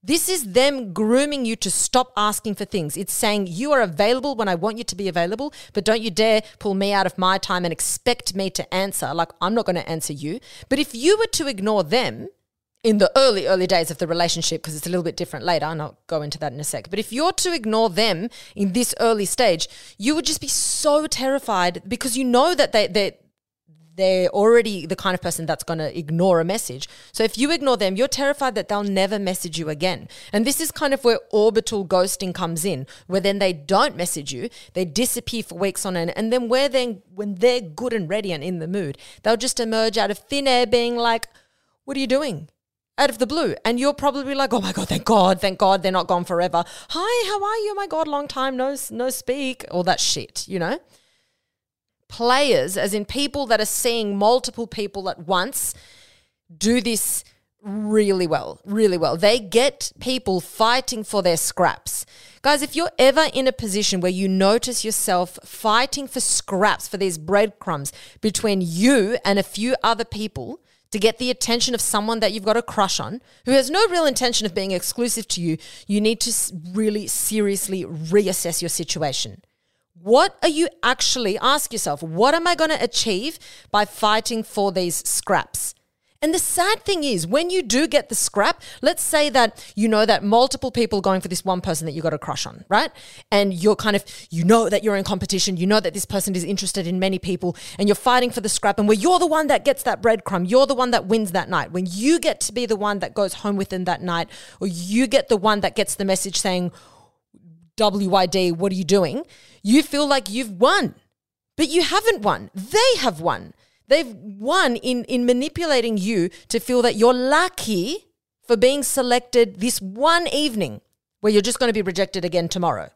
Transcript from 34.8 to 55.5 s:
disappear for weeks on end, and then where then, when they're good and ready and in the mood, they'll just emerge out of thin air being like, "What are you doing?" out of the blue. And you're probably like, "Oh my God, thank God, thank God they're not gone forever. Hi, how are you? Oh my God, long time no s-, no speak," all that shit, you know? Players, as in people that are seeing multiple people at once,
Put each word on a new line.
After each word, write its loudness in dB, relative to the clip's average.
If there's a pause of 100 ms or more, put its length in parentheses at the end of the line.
disappear -4
for -14
weeks -4
on -4
end, -2
and -2
then -2
where 2
then, -2 (140)
when -6
they're 2
good -6
and -4
ready -4
and -8
in -6
the -8
mood, -6 (240)
they'll 2
just -4
emerge 0
out 0
of -4
thin -2
air 4
being 2
like, 0 (560)
"What -8
are -2
you -2
doing?" -2 (460)
out 4
of -6
the 2
blue. -2 (100)
And 0
you're 2
probably -2
like, 0
"Oh 0
my -4
God, -6
thank -4
God, 4
thank -2
God 4
they're 0
not 0
gone 0
forever. 0 (260)
Hi, -2
how -4
are -2
you? -4
Oh -8
my -6
God, -2
long -4
time -4
no -2
s-, -10
no -4
speak," -6
all -2
that 0
shit, -4
you -6
know? -2 (1300)
Players, 2
as -2
in -4
people -4
that 4
are 0
seeing -2
multiple 0
people -8
at -10
once, -2 (840)